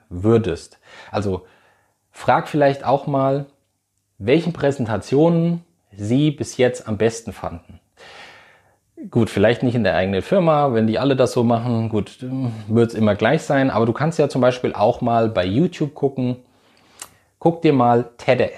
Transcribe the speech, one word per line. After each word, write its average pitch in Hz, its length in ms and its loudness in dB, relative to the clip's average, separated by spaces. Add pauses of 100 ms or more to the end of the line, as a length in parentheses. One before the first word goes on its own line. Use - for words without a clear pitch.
würdest. 95 680 -2 (320)
Also 101 340 -4 (680)
frag 139 360 -2
vielleicht 139 380 0
auch 135 220 -2
mal, 139 400 -2 (680)
welchen 160 360 0
Präsentationen 143 1120 0 (260)
sie 120 400 0
bis - 260 -8
jetzt 123 300 0
am 107 100 -4
besten 107 360 -2
fanden. 85 460 -14 (1300)
Gut, 113 220 0
vielleicht 113 320 2
nicht 120 120 0
in 117 80 0
der 90 120 2
eigenen 95 260 0
Firma, 151 520 2
wenn 113 120 2
die 110 140 0
alle 139 160 2
das 123 160 2
so 123 120 0
machen, 117 460 0
gut, - 300 -4 (480)
wird's 113 260 2
immer 107 220 2
gleich 127 260 0
sein. 135 300 0
Aber 113 160 2
du 117 60 0
kannst 160 260 -2
ja 147 100 2
zum 131 120 -2
Beispiel 123 320 0
auch - 280 0
mal 117 260 2
bei 98 160 0
YouTube 143 520 -2
gucken. 127 420 -4 (1040)
Guck 165 220 0
dir 156 100 4
mal 120 440 2
ted, 120 400 0